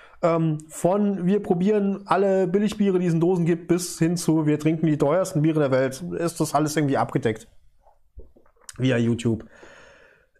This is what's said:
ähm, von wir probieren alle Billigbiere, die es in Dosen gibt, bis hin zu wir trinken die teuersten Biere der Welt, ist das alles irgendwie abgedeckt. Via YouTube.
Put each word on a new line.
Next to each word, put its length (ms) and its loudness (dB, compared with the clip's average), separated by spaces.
ähm, 380 0
von 560 0
wir 180 2
probieren 640 0
alle 420 2
Billigbiere, 500 0
die 80 0
es 80 2
in 60 2
Dosen 260 2
gibt, 220 -2
bis 300 -2
hin 180 0
zu 300 0
wir 120 2
trinken 280 0
die 120 2
teuersten 440 0
Biere 180 2
der 100 2
Welt, 320 0
ist 220 -4
das 140 -2
alles 220 0
irgendwie 220 0
abgedeckt. 500 -2
Via 180 0
YouTube. 480 0